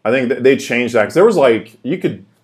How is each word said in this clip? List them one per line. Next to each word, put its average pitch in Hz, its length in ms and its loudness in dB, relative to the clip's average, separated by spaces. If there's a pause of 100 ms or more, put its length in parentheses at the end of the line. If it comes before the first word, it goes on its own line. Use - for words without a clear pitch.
I - 60 -4
think 127 200 -2
th-, 123 120 -4
they 131 160 4
changed 120 380 -4
that, 110 100 2
'cause 104 80 -8
there 180 120 4
was, 220 120 2
like, 120 460 0
you 175 160 -6
could, 123 260 -6 (180)